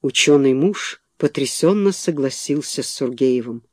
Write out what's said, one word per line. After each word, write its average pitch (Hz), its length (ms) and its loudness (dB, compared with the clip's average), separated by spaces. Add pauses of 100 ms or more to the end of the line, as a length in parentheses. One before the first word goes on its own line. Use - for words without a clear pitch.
Учёный 139 520 4
муж 165 480 -2 (160)
потрясённо 180 720 0
согласился 143 920 -4
с - 60 -8
Сургеевым. 123 840 -2